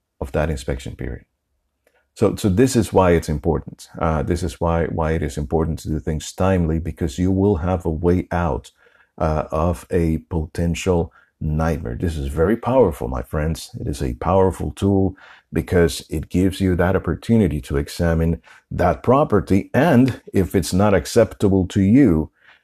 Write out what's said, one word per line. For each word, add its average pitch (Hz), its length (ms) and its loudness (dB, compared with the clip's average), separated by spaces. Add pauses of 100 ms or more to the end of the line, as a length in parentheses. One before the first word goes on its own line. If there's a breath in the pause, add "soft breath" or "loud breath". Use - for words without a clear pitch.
(200)
of - 120 -8
that 80 180 0
inspection - 460 -8
period. - 280 -10 (880)
So, 98 200 2
so 107 140 -2
this 113 260 2
is 110 180 2
why 92 200 4
it's 82 160 2
important. 76 680 -4
Uh, 80 280 -2
this 85 180 -2
is 85 180 -8
why, 82 260 0
why 80 260 -2
it 80 100 -2
is 73 160 -6
important 80 420 -2
to - 80 -10
do 78 120 -4
things 78 320 -8
timely, 87 480 0
because 85 360 -6
you 92 140 0
will 95 280 2
have 87 280 -4
a 87 40 0
way 87 420 0
out, 85 400 -4 (460 soft breath)
uh, 78 320 -2
of 82 400 -2
a 82 280 0
potential 85 920 -4 (280 soft breath)
nightmare. 78 560 -2
This 82 200 -4
is 69 120 -6
very 80 280 0
powerful, 117 500 2
my 62 160 -6
friends. 78 480 -4 (100)
It - 60 -8
is 78 160 -6
a 64 120 -4
powerful 87 580 0
tool 95 440 0 (360 loud breath)
because - 580 0
it 78 180 -6
gives 92 320 0
you 92 160 2
that 90 200 2
opportunity 87 640 0
to - 140 -4
examine 82 680 0 (280 soft breath)
that - 320 0
property. 107 720 2
And 127 480 2 (120)
if 90 220 0
it's 95 180 0
not 101 220 4
acceptable 92 760 2
to - 120 0
you, 98 500 4 (340 soft breath)